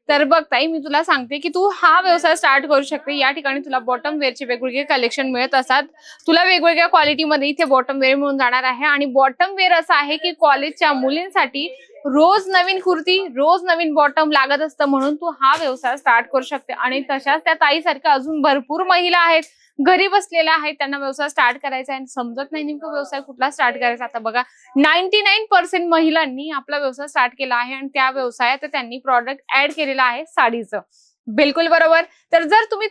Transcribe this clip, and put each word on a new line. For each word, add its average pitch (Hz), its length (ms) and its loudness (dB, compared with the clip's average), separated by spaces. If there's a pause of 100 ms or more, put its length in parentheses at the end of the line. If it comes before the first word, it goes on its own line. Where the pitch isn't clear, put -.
तर 294 160 2
बघ 311 180 4
ताई, 277 240 0
मी 320 120 -4
तुला 294 260 -2
सांगते 277 340 -2
की 311 100 -6
तू 359 260 0
हा 339 260 4
व्यवसाय 349 360 2
स्टार्ट 277 300 2
करू 285 160 2
शकते. 285 340 -8
या 269 140 2
ठिकाणी 277 300 -4
तुला 269 180 -6
बॉटम 247 400 -4
वेअरचे 269 260 -4
वेगवेगळे 247 380 -4
कलेक्शन 262 480 -2
मिळत 254 240 -2
असतात. 262 280 0 (440)
तुला 330 180 4
वेगवेगळ्या 339 420 2
क्वालिटीमध्ये 302 640 2
इथे 294 160 -2
बॉटम 269 340 0
वेअर 262 160 2
मिळून 277 240 -2
जाणार 254 240 2
आहे. 254 220 -2
आणि 285 200 0
बॉटम 269 500 0
वेअर 370 180 2
असं 330 220 2
आहे 294 220 0
की 339 240 -4
कॉलेजच्या 294 520 2
मुलींसाठी 294 840 -4 (200)
रोज 349 520 2
नवीन 381 300 0
कुर्ती, 370 480 0
रोज 311 380 0
नवीन 330 300 -2
बॉटम 302 360 2
लागत 277 320 2
असतं, 302 220 -4
म्हणून 277 300 0
तू 330 160 -6
हा 269 300 2
व्यवसाय 262 360 -4
स्टार्ट 240 300 2
करू 262 160 -2
शकते. 269 300 -10
आणि 254 380 -4
तशाच 269 340 -2
त्या - 100 2
ताईसारख्या 311 580 0
अजून 277 300 -2
भरपूर 285 400 0
महिला 359 360 2
आहेत, 339 240 2 (380)
घरी 370 280 4
बसलेल्या 339 460 0
आहेत, 302 200 -2
त्यांना 285 240 -4
व्यवसाय 277 300 -6
स्टार्ट 277 340 0
करायचा 262 300 -6
आहे 269 60 -6
आणि 269 80 -14
समजत 247 460 -10
नाही 302 120 -8
नेमकं 302 280 -10
व्यवसाय 285 280 -6
कुठला 269 300 -4
स्टार्ट 247 260 0
करायचा. 240 280 -2
आता 233 140 -10
बघा, 226 240 -2 (340)
नाईन्टी 359 460 2
नाईन 415 280 2
पर्सेंट 349 380 0
महिलांनी 311 640 0
आपला 294 280 -6
व्यवसाय 277 280 -6
स्टार्ट 262 320 0
केला 262 180 -2
आहे 247 180 -4
आणि 269 140 -10
त्या 269 220 0
व्यवसायात 254 520 -2
त्यांनी 269 360 -8
प्रॉडक्ट 262 500 -2
ॲड 277 280 0
केलेलं 269 260 -2
आहे 254 220 0
साडीचं. 233 560 -2 (460)
बिलकुल 285 420 0
बरोबर. 330 340 4 (300)
तर 330 100 4
जर 392 280 2
तुम्ही 427 200 -4